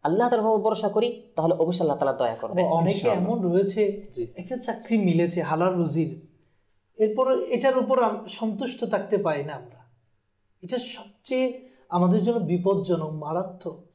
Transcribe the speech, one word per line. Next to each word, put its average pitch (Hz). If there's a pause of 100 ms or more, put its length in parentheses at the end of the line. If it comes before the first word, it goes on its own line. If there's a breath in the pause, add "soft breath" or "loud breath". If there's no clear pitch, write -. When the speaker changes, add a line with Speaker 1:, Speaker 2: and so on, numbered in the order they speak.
Speaker 1:
আল্লাহ 208
তাআলার 220
উপর 214
ভরসা 214
করি, 233 (140)
তাহলে 170
অবশ্যই 170
আল্লাহ 147
তাআলা 135
দয়া 117
করবে। 180
Speaker 2:
অনেকে 165
Speaker 3:
ইনশাআল্লাহ। 196
Speaker 2:
এমন 214
রয়েছে, 196
Speaker 3:
জি। 117
Speaker 2:
একটা 240
চাকরি 226
মিলেছে 170
হালাল 165
রুজির, 156 (760)
এরপর 233
এটার 262
উপর 254
আম-, 208
সন্তুষ্ট 226
থাকতে 202
পারি 151
না 151
আমরা। - (760)
এটা 240
সবচেয়ে - (200 loud breath)
আমাদের 180
জন্য 233
বিপজ্জনক, 175
মারাত্মক। 156